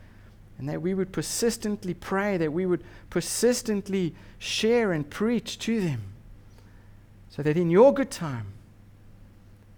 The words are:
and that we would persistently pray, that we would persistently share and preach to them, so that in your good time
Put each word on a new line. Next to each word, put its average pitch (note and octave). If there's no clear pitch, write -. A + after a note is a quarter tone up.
and C#3+
that D#3+
we F3+
would F#3+
persistently G#3
pray, G3
that D#3
we F3+
would F3+
persistently G3
share A3
and D3
preach A3
to A3+
them, C#3
so -
that D3+
in F3
your A3
good -
time B2+